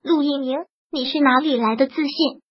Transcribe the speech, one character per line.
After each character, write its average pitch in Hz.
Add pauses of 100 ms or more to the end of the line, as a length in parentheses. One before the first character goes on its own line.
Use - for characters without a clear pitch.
陆 330
一 285
鸣， 269 (300)
你 262
是 285
哪 262
里 294
来 226
的 262
自 262
信？ 294